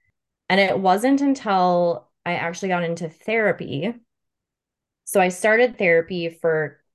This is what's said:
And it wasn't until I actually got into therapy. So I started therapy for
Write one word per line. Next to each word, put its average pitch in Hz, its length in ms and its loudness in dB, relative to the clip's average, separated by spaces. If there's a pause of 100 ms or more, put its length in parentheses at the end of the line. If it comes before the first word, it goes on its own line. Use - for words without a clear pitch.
(500)
And 190 100 2
it 190 180 2
wasn't 214 440 2
until 180 880 0 (160)
I 175 80 -2
actually 170 340 -6
got 180 160 -2
into 170 240 -6
therapy. 208 840 -4 (1120)
So - 160 0
I 180 80 4
started 226 500 0
therapy 170 500 0
for 160 540 -4 (120)